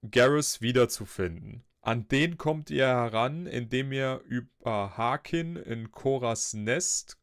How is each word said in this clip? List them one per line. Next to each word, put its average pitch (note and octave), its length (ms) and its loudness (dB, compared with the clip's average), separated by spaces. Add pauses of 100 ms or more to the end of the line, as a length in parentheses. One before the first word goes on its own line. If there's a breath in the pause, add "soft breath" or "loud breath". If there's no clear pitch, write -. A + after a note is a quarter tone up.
Garrus C3+ 520 4
wiederzufinden. A2+ 1000 0 (180)
An A2+ 260 -2
den D#3+ 300 2
kommt D3+ 340 -2
ihr C3+ 160 4
heran, B2 580 0
indem B2+ 460 -2
ihr C3+ 340 -2
über A2 720 -4
Harkin E3 600 -2
in A2+ 340 -8
Koras B2 640 -2
Nest A2+ 680 -2